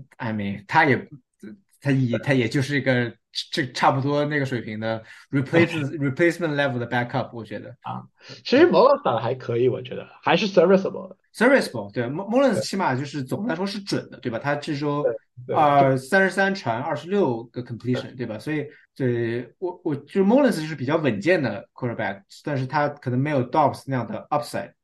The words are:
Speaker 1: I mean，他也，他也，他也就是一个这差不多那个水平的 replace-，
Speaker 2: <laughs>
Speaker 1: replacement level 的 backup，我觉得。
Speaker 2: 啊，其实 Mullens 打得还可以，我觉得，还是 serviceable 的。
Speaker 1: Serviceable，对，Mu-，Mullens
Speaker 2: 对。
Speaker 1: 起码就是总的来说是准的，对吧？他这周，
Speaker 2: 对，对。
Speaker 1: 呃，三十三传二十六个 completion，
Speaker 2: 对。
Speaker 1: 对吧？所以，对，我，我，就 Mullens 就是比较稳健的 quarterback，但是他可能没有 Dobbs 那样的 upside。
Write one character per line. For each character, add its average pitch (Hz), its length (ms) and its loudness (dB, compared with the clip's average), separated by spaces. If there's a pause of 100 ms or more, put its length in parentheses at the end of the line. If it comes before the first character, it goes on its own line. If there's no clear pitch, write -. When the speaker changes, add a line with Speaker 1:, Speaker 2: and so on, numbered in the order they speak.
(180)
Speaker 1:
I 117 160 -6
mean， 101 340 -6
他 160 160 4
也， 120 240 2 (720)
他 139 100 0
也， 127 280 2
他 143 140 0
也 120 160 2
就 143 120 0
是 143 160 -2
一 131 40 -2
个 123 320 0 (380)
这 156 160 -2
差 147 240 2
不 131 100 0
多 147 240 0
那 147 140 -2
个 135 60 -2
水 131 140 -4
平 107 180 -8
的 113 240 -4 (300)
replace-， 160 640 2
Speaker 2:
<laughs> - 20 -
Speaker 1:
replacement 156 580 0
level 135 240 0
的 117 100 -6
backup， 123 420 -2
我 113 140 -12
觉 104 140 -10
得。 110 100 -16 (120)
Speaker 2:
啊， 123 220 -12 (400)
其 247 140 2
实 339 100 8
Mullens 247 360 6
打 127 100 0
得 110 60 0
还 113 140 -2
可 - 240 -6
以， 123 120 4
我 101 120 -4
觉 - 140 -10
得， 98 100 -10 (160)
还 147 140 2
是 202 140 2
serviceable 185 580 4
的。 - 80 -20 (180)
Speaker 1:
Serviceable， 202 580 2
对， 120 140 -4
Mu-，Mullens 208 480 2
Speaker 2:
对。 - 80 0
Speaker 1:
起 - 160 -4
码 156 180 0
就 135 80 -2
是 143 180 -8
总 127 220 -4
的 - 60 -4
来 160 60 -2
说 190 120 -2
是 208 140 -8
准 135 280 -6
的， - 100 -18
对 123 120 -6
吧？ 110 80 -4
他 143 160 -2
这 - 180 -6
周， 143 300 -2
Speaker 2:
对， 123 100 0 (340)
对。 127 80 -2
Speaker 1:
呃， 143 420 6
三 190 260 2
十 190 100 2
三 196 220 0
传 120 240 -4
二 165 160 -4
十 165 140 -10
六 143 340 0
个 - 180 -12
completion， 120 540 -8
Speaker 2:
对。 - 40 -
Speaker 1:
对 123 60 -6
吧？ 131 140 -8
所 151 140 -6
以， 151 120 -4 (300)
对， 120 640 -2
我， 175 240 -8
我， 156 100 -2
就 190 300 -2
Mullens 233 320 6
就 160 60 -6
是 156 140 -8
比 127 100 -6
较 147 100 0
稳 135 240 0
健 160 240 2
的 104 300 -4
quarterback， 107 480 -6 (200)
但 147 160 -4
是 131 80 -4
他 143 220 0
可 139 220 -8
能 123 100 0
没 147 120 0
有 131 200 2
Dobbs 151 360 2
那 135 100 -2
样 110 100 -4
的 107 220 -8
upside。 113 420 -4 (120)